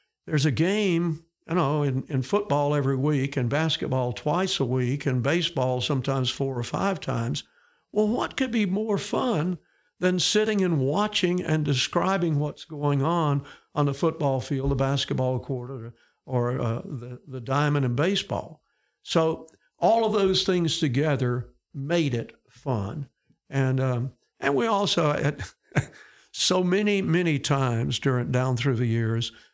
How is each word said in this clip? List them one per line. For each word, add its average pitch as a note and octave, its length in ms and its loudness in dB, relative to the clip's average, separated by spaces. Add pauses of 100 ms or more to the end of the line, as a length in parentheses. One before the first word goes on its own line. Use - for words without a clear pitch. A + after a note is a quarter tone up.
(260)
there's D3+ 200 2
a D3+ 40 4
game, E3+ 760 2 (240)
you D#3+ 60 -2
know, D3+ 280 2
in, C3 260 0
in C3 140 0
football D3 520 0
every C3+ 220 2
week C#3 400 0
and B2 120 0
basketball C3 640 0
twice F3 480 -2
a C#3 40 2
week B2+ 420 0
and B2+ 160 0
baseball C3 580 0
sometimes C3 500 0
four C3+ 280 -4
or A#2+ 40 -2
five F3 380 -2
times. A#2+ 440 -4 (480)
Well, G#3+ 160 2
what D#4 280 -2
could B3+ 140 0
be G#3+ 160 2
more G3+ 320 0
fun F3+ 600 0 (420)
than F3+ 200 2
sitting G#3+ 420 2
and E3+ 180 2
watching F3+ 600 0
and D#3 220 0
describing E3 760 0
what's D3 260 -4
going C#3+ 380 0
on D3+ 420 2 (300)
on D3 120 2
the C#3 80 -2
football C#3+ 460 0
field, C#3 300 -2
the C#3 60 0
basketball C3 640 0
court, B2 300 -8
or, A#2 240 -12 (320)
or, B2 340 0
uh, A#2 240 -2
the, B2 420 -10
the B2+ 140 -10
diamond C#3+ 440 0
in A#2+ 120 0
baseball? D#3+ 680 -2 (400)
So D#3+ 440 0 (320)
all A3+ 260 4
of G3+ 80 0
those G3 320 2
things F3 340 2
together C3 680 0 (260)
made D3 400 0
it A#2 200 -4 (140)
fun. B2 600 -4 (420)
And, C3 300 0
um, B2+ 320 -2 (260)
and - 160 -2
we B3 120 2
also F3 480 2
had - 280 -2 (320)
<laughs> - 160 -2 (420)
so F#3 300 2
many, G3 400 2
many D#3+ 360 2
times C3+ 600 0
during, B2 320 0
down B2+ 260 0
through A#2+ 200 0
the B2 100 2
years, A2+ 460 0 (220)